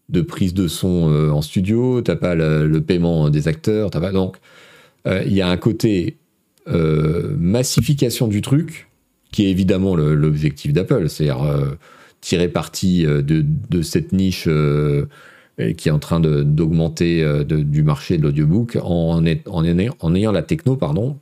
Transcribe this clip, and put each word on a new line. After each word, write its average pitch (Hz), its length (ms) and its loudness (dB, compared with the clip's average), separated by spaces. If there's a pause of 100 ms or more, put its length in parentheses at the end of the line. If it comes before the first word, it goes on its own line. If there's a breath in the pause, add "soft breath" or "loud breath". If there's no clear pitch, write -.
de 87 120 0
prise 90 340 -2
de 95 120 0
son, 87 440 0
euh, 76 180 2
en 76 140 0
studio, 117 580 0
t'as 90 140 -2
pas 90 180 -2
le, 78 340 2
le 78 140 2
paiement 85 480 2
des 73 180 0
acteurs, 104 440 -2
t'as 78 100 -4
pas, 98 100 -4
donc, 92 260 -2 (680 loud breath)
euh, 95 220 -2
il 104 60 0
y 95 80 2
a 90 60 0
un 90 100 2
côté, 104 600 0 (500)
euh, 80 720 0
massification 123 880 0
du 104 140 0
truc, - 480 -2 (420)
qui 104 140 2
est 98 60 2
évidemment 95 440 2
le, 76 200 2
l'objectif 76 580 0
d'Apple, 90 360 0
c'est-à-dire, 73 340 -2
euh, 71 320 -2 (460 loud breath)
tirer 87 260 0
parti, 87 580 0
euh, 73 160 2
de, 76 240 2 (240)
de 90 140 0
cette - 300 -2
niche, 95 340 0
euh, 73 580 2 (540 loud breath)
et 113 160 -2
qui - 140 -4
est - 20 2
en 76 80 2
train 85 220 -2
de, 76 200 2
d'augmenter, 82 840 0
euh, 73 200 0
de, 78 140 -2
du 73 260 0
marché 76 340 0
de 76 60 0
l'audiobook 76 580 0
en 82 440 0
est-, 80 220 -2
en 87 160 -2
est-, 87 260 2 (100)
en 85 160 0
ayant 107 160 2
la 87 100 0
techno, 82 340 -2
pardon, 127 460 -2